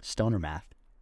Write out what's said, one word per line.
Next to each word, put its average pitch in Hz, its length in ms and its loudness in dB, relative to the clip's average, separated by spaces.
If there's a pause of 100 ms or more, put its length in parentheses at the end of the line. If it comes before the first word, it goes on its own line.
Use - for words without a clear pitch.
Stoner 110 380 2
math. 76 340 -6 (280)